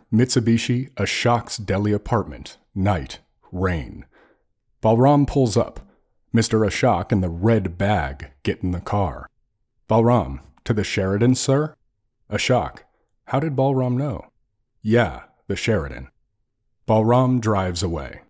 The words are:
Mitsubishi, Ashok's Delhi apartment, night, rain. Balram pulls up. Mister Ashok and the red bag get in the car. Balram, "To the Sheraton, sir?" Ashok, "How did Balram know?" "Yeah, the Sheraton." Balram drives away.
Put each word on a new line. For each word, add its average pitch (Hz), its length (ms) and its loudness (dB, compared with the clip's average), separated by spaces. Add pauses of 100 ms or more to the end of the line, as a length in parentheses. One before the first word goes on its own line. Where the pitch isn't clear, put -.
(120)
Mitsubishi, 120 800 2
Ashok's - 640 -2
Delhi 104 340 -2
apartment, 95 640 -4 (160)
night, 92 460 -2 (320)
rain. 87 540 -6 (760)
Balram 131 460 4
pulls 123 300 0
up. - 240 -4 (500)
Mister 113 280 2
Ashok 104 520 0
and 104 100 2
the 90 80 -2
red 92 480 0
bag 85 540 -2 (120)
get - 200 -4
in 90 80 -2
the 87 80 -4
car. 95 500 -4 (600)
Balram, 110 500 2 (240)
"To - 100 -2
the 104 120 0
Sheraton, 104 500 2
sir?" 147 400 0 (560)
Ashok, 107 520 -2 (420)
"How 135 160 -2
did 147 160 -4
Balram 131 400 0
know?" 135 320 -6 (520)
"Yeah, 110 420 2 (240)
the 98 100 -4
Sheraton." 69 500 -4 (800)
Balram 120 540 2
drives 95 420 -2
away. 80 460 -6